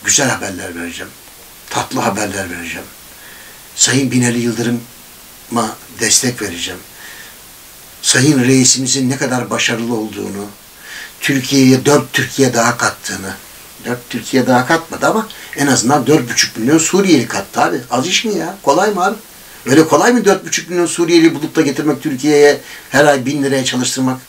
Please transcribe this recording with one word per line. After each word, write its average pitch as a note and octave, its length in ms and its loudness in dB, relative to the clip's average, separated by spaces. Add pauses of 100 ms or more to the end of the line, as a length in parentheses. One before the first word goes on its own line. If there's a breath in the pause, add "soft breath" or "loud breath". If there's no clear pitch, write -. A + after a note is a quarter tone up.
güzel - 260 0
haberler F#2+ 460 -8
vereceğim, E2+ 360 -12 (580)
tatlı - 300 -6
haberler G2 500 -4
vereceğim. E2+ 380 -12 (880 loud breath)
Sayın B2+ 360 0
Binali B2 280 0
Yıldırım'a A#2 1400 -6 (240)
destek A2+ 420 -2
vereceğim. F2+ 380 -8 (1200 loud breath)
Sayın C3+ 420 2
reisimizin C3 680 2
ne C3+ 80 -2
kadar B2 320 -4
başarılı A#2 440 -4
olduğunu, G2+ 520 -6 (760 loud breath)
Türkiye'ye C3 640 4
dört C#3+ 280 2
Türkiye B2+ 400 0
daha A#2 240 0
kattığını, G2 560 -6 (520)
dört A#2+ 240 -8
Türkiye B2 380 -2
daha B2+ 200 2
katmadı D3+ 400 -2
ama G#3 200 0 (280 loud breath)
en C#3+ 120 0
azından B2+ 400 2
dört C#3 220 2
buçuk - 280 -4
milyon B2+ 200 2
Suriyeli E3+ 500 4
kattı - 340 -4
abi. - 160 0 (140)
Az B2+ 160 -2
iş - 180 -2
mi G#3 120 -2
ya? E3+ 260 -6
Kolay F#3 280 2
mı F#3 140 -2
abi? - 100 -2 (500 loud breath)
Öyle D3+ 220 6
kolay F#3+ 260 4
mı A3 120 2
dört F#3+ 200 2
buçuk - 240 -8
milyon F3 160 0
Suriyeli E3 500 4
bulup D3+ 200 -6
da D#3+ 60 2
getirmek, C#3+ 420 0
Türkiye'ye C#3+ 580 4 (280 loud breath)
her C#3+ 160 4
ay C3+ 200 2
bin C#3+ 180 -2
liraya C3+ 220 0
çalıştırmak? B2+ 640 -2